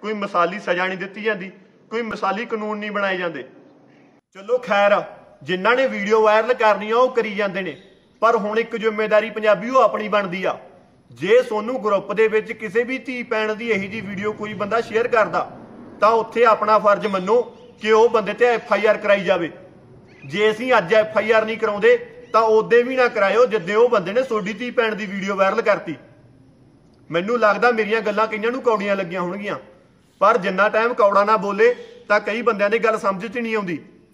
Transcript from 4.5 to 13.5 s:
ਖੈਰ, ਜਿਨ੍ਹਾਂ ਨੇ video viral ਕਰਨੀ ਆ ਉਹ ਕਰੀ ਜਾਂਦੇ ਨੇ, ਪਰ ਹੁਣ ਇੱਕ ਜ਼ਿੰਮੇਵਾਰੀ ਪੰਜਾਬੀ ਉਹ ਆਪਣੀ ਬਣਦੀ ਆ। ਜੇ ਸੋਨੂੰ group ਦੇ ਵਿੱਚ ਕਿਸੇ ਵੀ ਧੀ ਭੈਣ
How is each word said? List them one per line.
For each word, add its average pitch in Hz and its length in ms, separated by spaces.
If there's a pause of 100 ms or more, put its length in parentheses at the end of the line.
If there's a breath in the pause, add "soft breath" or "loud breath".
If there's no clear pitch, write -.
ਖੈਰ, 202 420 (420)
ਜਿਨ੍ਹਾਂ 185 320
ਨੇ 262 120
video 214 340
viral 220 340
ਕਰਨੀ 214 360
ਆ 226 40
ਉਹ 254 160
ਕਰੀ 220 240
ਜਾਂਦੇ 196 260
ਨੇ, 160 140 (460)
ਪਰ 233 160
ਹੁਣ 208 220
ਇੱਕ 233 180
ਜ਼ਿੰਮੇਵਾਰੀ 214 520
ਪੰਜਾਬੀ 214 400
ਉਹ 262 120
ਆਪਣੀ 214 280
ਬਣਦੀ 190 340
ਆ। 151 140 (540)
ਜੇ 185 320
ਸੋਨੂੰ 214 400
group 202 300
ਦੇ 220 140
ਵਿੱਚ 214 260
ਕਿਸੇ 220 300
ਵੀ 254 160
ਧੀ 247 240
ਭੈਣ 220 320